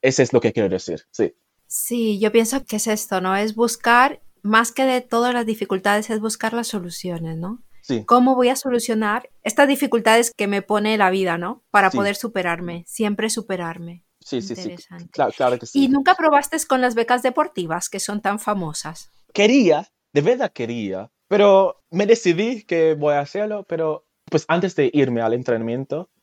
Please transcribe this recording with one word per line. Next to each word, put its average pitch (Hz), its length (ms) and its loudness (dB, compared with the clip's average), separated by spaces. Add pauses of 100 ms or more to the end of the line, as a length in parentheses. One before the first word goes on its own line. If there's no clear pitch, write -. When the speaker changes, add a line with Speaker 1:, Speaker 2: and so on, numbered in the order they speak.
Speaker 1:
Eso 135 180 4
es 123 120 2
lo 123 60 6
que 110 140 0
quiero 104 160 0
decir, 90 320 -6 (100)
sí. - 220 -2 (340)
Speaker 2:
Sí, 220 520 -4
yo 214 120 0
pienso 233 320 2
que - 140 -8
es 214 100 -4
esto, 214 340 -2
¿no? 185 140 0
Es 214 200 -2
buscar, 233 640 2 (200)
más 220 300 2
que 269 140 0
de 254 160 0
todas 247 320 0
las 240 120 -2
dificultades, 208 640 -2
es 220 120 -2
buscar 220 320 -4
las 233 140 -6
soluciones, 170 720 -8
¿no? 185 260 -10 (180)
Speaker 1:
Sí. - 240 -4
Speaker 2:
¿Cómo 254 300 4
voy 247 140 2
a 262 60 0
solucionar 233 760 -2 (140)
estas 285 240 2
dificultades 233 680 2
que 202 120 -2
me 202 140 -2
pone 214 360 -2
la 196 120 4
vida, 185 280 0
¿no? 175 340 -8
Para 196 200 4
Speaker 1:
Sí. - 60 -4
Speaker 2:
poder 202 180 0
superarme, 175 720 -6
siempre 214 420 -4
superarme. 175 760 -8 (180)
Speaker 1:
Sí, 123 200 -6
sí, 104 140 -8
sí. - 60 -16
Speaker 2:
Interesante. 170 500 -14
Speaker 1:
Cla-, 123 240 -2
claro 123 240 0
que 120 60 -14
sí. 277 180 0
Speaker 2:
¿Y 269 60 2
nunca 277 260 4
probaste 302 420 2 (100)
con 254 140 0
las 247 140 0
becas 240 280 0
deportivas 185 680 -2
que 196 100 -10
son 208 220 -6
tan 202 180 -2
famosas? 165 680 -6 (240)
Speaker 1:
Quería, 202 540 4 (260)
de 143 80 4
verdad 247 320 0
quería, 110 580 -8 (160)
pero 196 640 4
me 190 140 0
decidí 214 580 2
que 160 300 2
voy 147 220 0
a 143 40 2
hacerlo, 202 480 -6
pero, 160 400 -4 (220)
pues, - 180 0
antes 175 280 0
de 139 180 2
irme 127 280 2
al 113 120 2
entrenamiento 123 760 -4 (140)